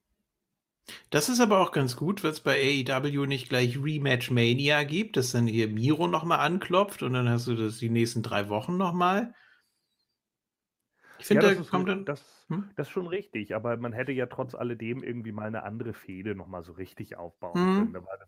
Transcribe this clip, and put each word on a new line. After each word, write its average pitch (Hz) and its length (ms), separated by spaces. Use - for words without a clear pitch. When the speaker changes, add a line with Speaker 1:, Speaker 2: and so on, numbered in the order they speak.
Speaker 1:
Das 156 180
ist 247 120
aber 208 200
auch 175 120
ganz 131 240
gut, 190 280
weil's 156 160
bei 139 140
A - 20
E 139 300
W 139 400
nicht 135 220
gleich 127 340
Rematch 139 480
Mania 135 540
gibt, 180 320
dass 127 160
dann 120 140
hier 110 220
Miro 139 380
noch 170 180
mal 165 140
anklopft 180 640
und 127 100
dann 127 160
hast 120 200
du 120 60
das 110 240
die 117 120
nächsten 117 320
drei 104 260
Wochen 113 280
noch 185 160
mal. 185 420
Ich - 100
Speaker 2:
Ja, 208 120
Speaker 1:
finde, 208 60
Speaker 2:
das 196 80
Speaker 1:
da 180 80
Speaker 2:
ist - 80
Speaker 1:
kommt 185 140
Speaker 2:
ri-, 190 80
Speaker 1:
dann 196 120
Speaker 2:
das, - 440
Speaker 1:
hm? 196 260
Speaker 2:
das 147 140
ist - 40
schon 180 140
richtig, 170 480
aber 117 220
man 120 160
hätte 131 180
ja 127 160
trotz 123 300
alledem 120 480
irgendwie 117 260
mal 107 160
eine 110 160
andere 110 300
Fehde 98 420
noch 92 140
mal 90 160
so 85 80
richtig 92 440
aufbauen 87 460
Speaker 1:
Mhm. 185 140
Speaker 2:
können. 214 160
Da 90 120
war, 95 140
da 95 100